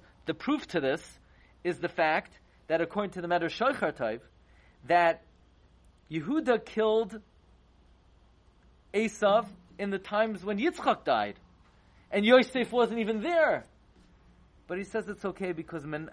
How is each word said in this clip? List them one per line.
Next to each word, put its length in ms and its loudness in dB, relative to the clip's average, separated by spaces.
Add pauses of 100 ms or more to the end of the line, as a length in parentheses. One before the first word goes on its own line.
(260)
the 80 -2
proof 360 -2
to 100 0
this 220 0 (640)
is 160 -2
the 100 -4
fact 420 0 (360)
that 140 2
according 300 -4
to 100 -8
the 60 -6
Medrash 300 0
Shochar 380 0
Tov, 260 -4 (680)
that 360 4 (880)
Yehuda 560 -2
killed 560 0 (1700)
Esav 520 2 (320)
in 120 -4
the 100 -4
times 440 -2
when 140 -4
Yitzchak 480 0
died. 340 0 (720)
And 140 0
Yosef 460 4
wasn't 280 2
even 220 -2
there. 440 2 (1000)
But 100 -6
he 60 -6
says 240 -6
it's 160 -12
okay 300 -6
because 320 -10
Men-, 280 -8